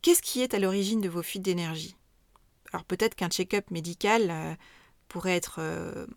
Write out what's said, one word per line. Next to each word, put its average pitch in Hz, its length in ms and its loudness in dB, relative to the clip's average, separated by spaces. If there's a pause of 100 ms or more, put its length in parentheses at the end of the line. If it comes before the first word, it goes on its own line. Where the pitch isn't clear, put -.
Qu'est-ce 349 200 6
qui - 180 -2
est 254 140 0
à 202 40 2
l'origine 196 420 2
de 190 80 0
vos 170 140 -4
fuites 190 200 -6
d'énergie ? 170 520 -2 (760)
Alors 165 120 -6
peut-être 220 300 0
qu'un 175 140 -2
check-up 190 420 -2
médical, 185 600 2
euh, 160 240 -6 (540)
pourrait 180 280 0
être, - 220 -4
euh, 165 480 -6 (100)